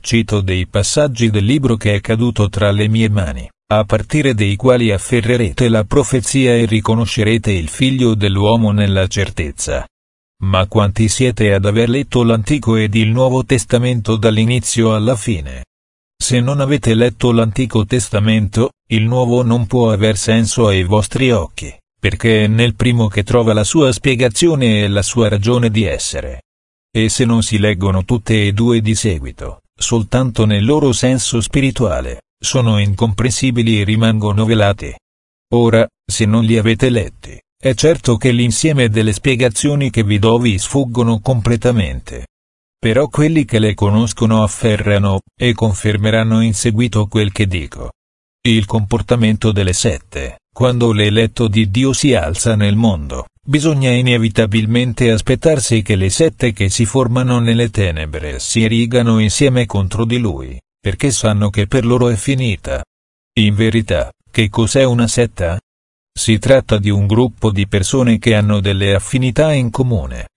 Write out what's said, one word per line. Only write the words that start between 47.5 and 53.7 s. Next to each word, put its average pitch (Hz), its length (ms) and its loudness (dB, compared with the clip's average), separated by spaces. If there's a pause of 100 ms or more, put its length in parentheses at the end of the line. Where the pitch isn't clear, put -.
Il 113 240 2
comportamento 110 840 0
delle 95 220 0
sette, - 680 -6 (120)
quando 120 400 0
l'eletto 107 560 0
di 104 220 2
Dio 131 240 0
si 135 220 2
alza 92 400 -2
nel 101 200 2
mondo, 76 520 -2 (120)
bisogna 139 520 0